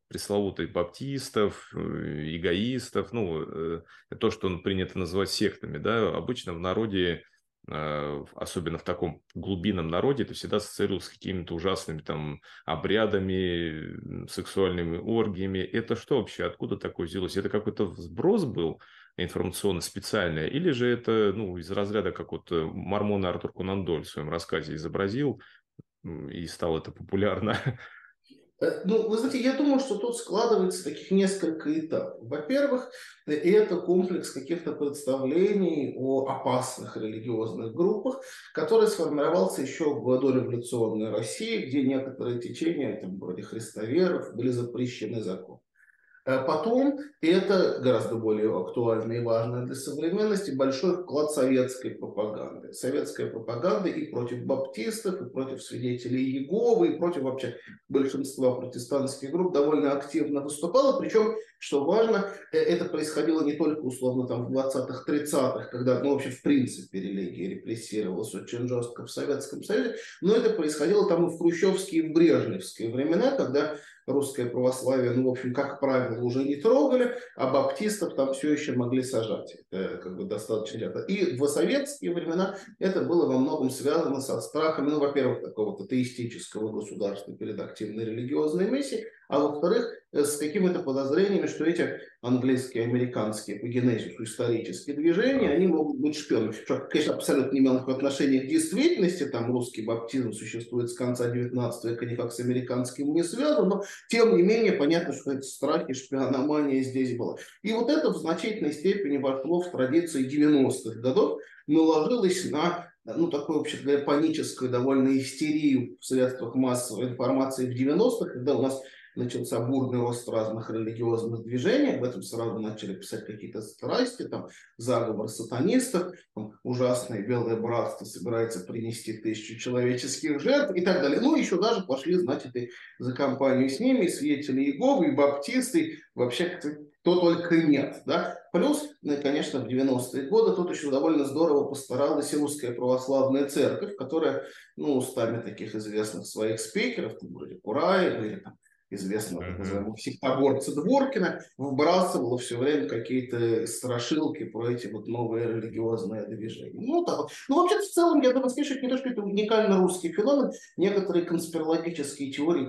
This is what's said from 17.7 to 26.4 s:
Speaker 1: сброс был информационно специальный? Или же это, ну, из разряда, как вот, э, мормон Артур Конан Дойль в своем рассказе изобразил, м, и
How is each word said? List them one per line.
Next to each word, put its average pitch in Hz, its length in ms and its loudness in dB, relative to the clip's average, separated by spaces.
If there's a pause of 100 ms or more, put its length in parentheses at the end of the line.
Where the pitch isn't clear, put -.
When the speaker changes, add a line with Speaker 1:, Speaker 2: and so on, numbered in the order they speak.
Speaker 1:
сброс 123 500 0
был 87 360 -4 (360)
информационно 92 640 -2
специальный? 87 680 -2
Или 175 220 0
же 123 180 0
это, 113 460 2
ну, 95 240 -6
из 85 120 -10
разряда, 98 420 -2
как - 200 -10
вот, 80 200 -10
э, 82 120 2
мормон 101 640 -2
Артур 87 260 -4
Конан 95 320 -4
Дойль 82 200 -2
в - 40 -18
своем 76 220 -8
рассказе 80 440 -4
изобразил, 98 680 -2 (640)
м, 71 260 -10
и 82 160 -8